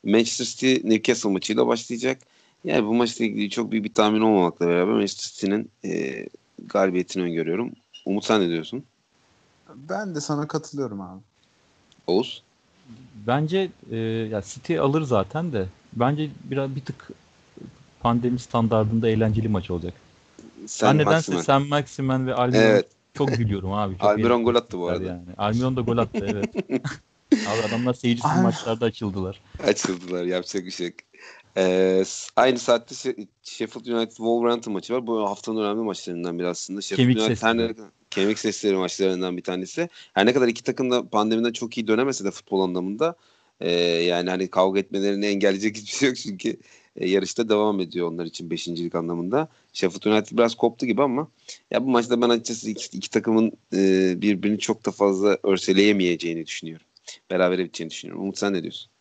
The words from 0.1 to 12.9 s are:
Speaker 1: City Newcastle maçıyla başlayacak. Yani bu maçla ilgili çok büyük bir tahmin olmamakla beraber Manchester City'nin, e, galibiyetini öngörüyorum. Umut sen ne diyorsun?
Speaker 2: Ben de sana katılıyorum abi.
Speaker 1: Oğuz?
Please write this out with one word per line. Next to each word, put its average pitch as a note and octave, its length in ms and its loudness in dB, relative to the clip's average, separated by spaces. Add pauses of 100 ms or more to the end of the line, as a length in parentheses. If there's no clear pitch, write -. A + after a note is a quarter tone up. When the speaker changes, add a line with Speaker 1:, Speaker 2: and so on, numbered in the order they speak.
Speaker 1:
City B2+ 440 0
Newcastle A2 420 2
maçıyla A2 360 0
başlayacak. A#2+ 520 -2 (460)
Yani G#2+ 220 0
bu A2+ 80 0
maçla A#2 300 0
ilgili G#2 260 -2
çok G#2+ 220 -4
büyük A2 120 0
bir G2+ 100 -8
tahmin G#2+ 260 4
olmamakla F2+ 480 4
beraber F2+ 240 2
Manchester G#2 400 -2
City'nin, G2+ 380 -4 (140)
e, E2 420 -6 (400)
galibiyetini F#2 560 0
öngörüyorum. E2+ 480 -2 (340)
Umut G2+ 200 -2
sen A2 160 4
ne F2+ 80 2
diyorsun? E2 360 -4 (920)
Speaker 2:
Ben F3+ 400 -8
de D3 60 -4
sana D3 280 -2
katılıyorum C#3 520 -6
abi. F#2 200 -14 (840)
Speaker 1:
Oğuz? G2 360 0 (840)